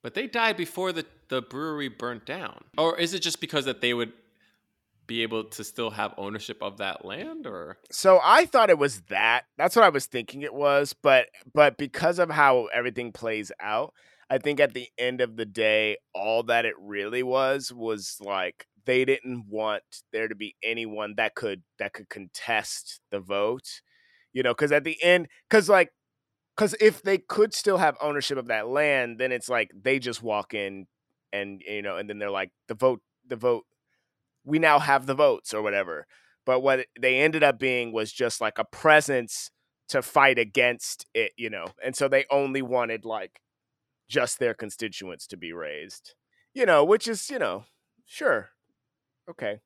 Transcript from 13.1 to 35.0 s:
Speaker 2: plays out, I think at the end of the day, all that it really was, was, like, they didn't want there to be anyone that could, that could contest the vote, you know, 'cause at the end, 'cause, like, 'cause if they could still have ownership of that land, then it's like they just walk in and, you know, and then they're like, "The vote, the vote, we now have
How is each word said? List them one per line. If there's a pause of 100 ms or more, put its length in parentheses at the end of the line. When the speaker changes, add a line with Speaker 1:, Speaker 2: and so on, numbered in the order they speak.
Speaker 2:
plays
out, (360)
I
think
at
the
end
of
the
day, (160)
all
that
it
really
was,
was,
like, (180)
they
didn't
want (280)
there
to
be
anyone
that
could, (160)
that
could
contest (100)
the
vote, (520)
you
know,
'cause
at
the
end, (220)
'cause,
like, (680)
'cause
if
they
could
still
have
ownership
of
that
land,
then
it's
like
they
just
walk
in (460)
and,
you
know,
and
then
they're
like, (160)
"The
vote, (240)
the
vote, (800)
we
now
have